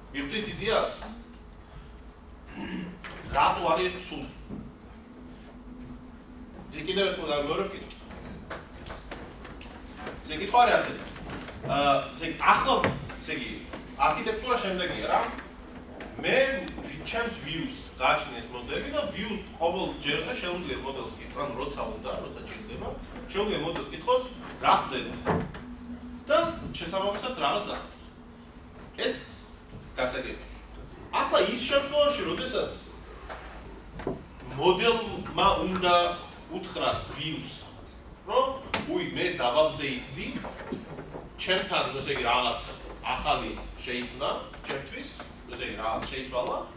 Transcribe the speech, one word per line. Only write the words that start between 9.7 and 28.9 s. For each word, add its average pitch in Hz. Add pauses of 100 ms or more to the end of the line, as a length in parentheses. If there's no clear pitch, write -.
ისე -
კითხვა 339
არის -
ასეთი. - (600)
აა, 143 (120)
ისე -
იგი, 160
ახლა, 226 (380)
ისე -
იგი, 131 (440)
არქიტექტურა 220
შემდეგია, 180
რა. - (920)
მე - (360)
ვი-, -
ჩემს 233
views 156 (160)
გააჩნია 131
ეს 120
მოდელი 123
და 294
views 214 (120)
ყოველ 170
ჯერზე 151
შეუძლია 175
მოდელს 135
კითხოს, -
ანუ, 120
როცა 135
უნდა, -
როცა -
ჭირდება, - (340)
შეუძლია 196
მოდელს -
კითხოს, 254 (340)
რა -
ხდება. - (840)
და 320 (300)
შესაბამისად 196
რაღაც 160
დაგახოს. - (880)